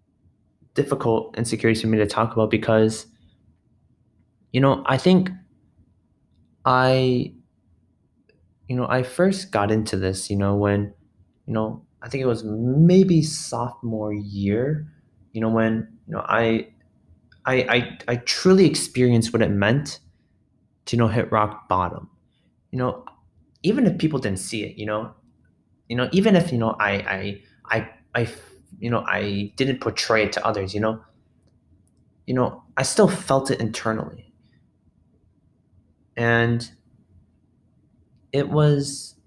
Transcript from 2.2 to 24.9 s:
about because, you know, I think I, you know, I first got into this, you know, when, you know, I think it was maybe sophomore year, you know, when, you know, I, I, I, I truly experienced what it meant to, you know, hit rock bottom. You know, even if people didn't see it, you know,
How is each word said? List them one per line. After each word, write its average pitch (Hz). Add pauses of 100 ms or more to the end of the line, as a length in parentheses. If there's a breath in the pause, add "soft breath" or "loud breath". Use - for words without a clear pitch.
about 110
because, 110 (1500 soft breath)
you 127
know, 139
I 135
think 185 (1300)
I, 127 (1400)
you 127
know, 123
I 127
first 190
got 104
into 107
this, 95
you 101
know, 101
when, 101 (540)
you 107
know, 110 (180)
I 117
think 131
it 131
was 110
maybe 156
sophomore 113
year, 104 (400)
you 110
know, 113
when, 110 (180)
you 107
know, 107
I, 113 (800)
I, 131
I, 123 (100)
I 120
truly 185
experienced 123
what 113
it 101
meant 107 (840)
to, 117
you -
know, 117
hit 110
rock 107
bottom. 90 (640)
You 127
know, 127 (580)
even 233
if 165
people 156
didn't 101
see 107
it, -
you 104
know, 107 (760)